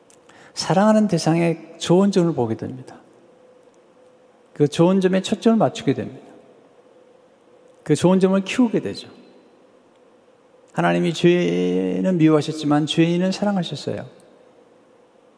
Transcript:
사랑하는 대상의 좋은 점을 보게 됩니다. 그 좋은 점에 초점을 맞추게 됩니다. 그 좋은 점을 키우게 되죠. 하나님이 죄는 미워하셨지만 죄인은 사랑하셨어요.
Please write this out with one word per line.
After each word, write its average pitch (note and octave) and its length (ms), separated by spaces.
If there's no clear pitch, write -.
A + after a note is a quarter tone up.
사랑하는 G#3+ 540
대상의 E3 680
좋은 F#3+ 340
점을 E3+ 220
보게 A#2+ 220
됩니다. C3 400
그 D3 160
좋은 F#3 320
점에 F#3 200
초점을 A3+ 360
맞추게 C#3+ 360
됩니다. A2+ 320
그 D#3 100
좋은 F3+ 280
점을 F#3+ 200
키우게 G#3 380
되죠. - 300
하나님이 F3 420
죄는 F3+ 1040
미워하셨지만 D3+ 680
죄인은 F3 480
사랑하셨어요. E3 720